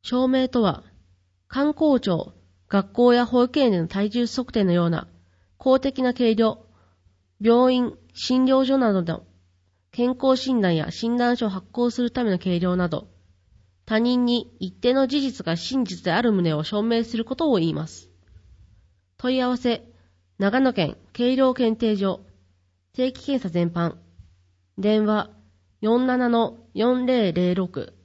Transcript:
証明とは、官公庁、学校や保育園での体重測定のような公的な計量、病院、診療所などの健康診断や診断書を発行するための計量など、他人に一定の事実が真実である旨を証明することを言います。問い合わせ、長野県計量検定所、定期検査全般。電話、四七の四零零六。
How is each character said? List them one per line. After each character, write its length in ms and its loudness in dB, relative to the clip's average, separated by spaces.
証 260 0
明 200 2
と 120 0
は、 240 0
官 240 0
公 280 2
庁、 340 -4
学 240 -2
校 220 4
や 120 2
保 180 2
育 160 -2
園 100 4
で 100 0
の 60 -2
体 240 -2
重 160 -2
測 260 -8
定 120 0
の 80 2
よ 140 2
う 40 0
な 160 -4
公 220 2
的 240 -4
な 120 0
計 200 2
量、 320 0
病 320 4
院、 240 -2
診 320 0
療 200 4
所 120 0
な 160 2
ど 100 0
の 200 -6
健 280 -2
康 160 4
診 240 -2
断 140 2
や 160 -2
診 260 -4
断 200 0
書 100 -2
を 20 -2
発 220 -8
行 200 -2
す 120 -4
る 80 -2
た 140 -4
め 60 0
の 80 0
計 200 -2
量 180 0
な 120 -2
ど、 200 -8
他 160 -2
人 240 0
に 340 -2
一 140 -8
定 220 0
の 120 2
事 140 -2
実 260 -6
が 100 -2
真 280 -4
実 200 -10
で 60 -2
あ 100 0
る 120 2
旨 220 2
を 100 -4
証 180 -4
明 220 0
す 120 -8
る 80 -4
こ 120 -8
と 160 0
を 60 2
言 100 0
い 60 -2
ま 120 -6
す。 240 -20
問 200 -4
い 40 0
合 100 0
わ 60 -2
せ、 280 -2
長 200 0
野 140 4
県 240 -2
計 240 0
量 180 2
検 240 0
定 180 0
所、 240 -2
定 200 -2
期 120 -20
検 140 -2
査 100 -6
全 220 0
般。 240 -4
電 300 0
話、 240 -2
四 260 2
七 220 0
の 300 0
四 320 0
零 260 0
零 220 0
六。 400 -6